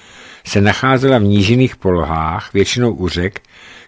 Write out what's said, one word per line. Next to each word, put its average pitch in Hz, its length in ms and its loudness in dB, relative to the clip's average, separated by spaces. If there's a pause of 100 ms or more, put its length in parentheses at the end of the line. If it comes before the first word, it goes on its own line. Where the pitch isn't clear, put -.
(480)
se 101 140 0
nacházela 131 560 2
v 107 60 2
nížinných 104 520 2
polohách, 82 800 -2
většinou 113 400 0
u 92 140 -4
řek, 87 340 -6 (460)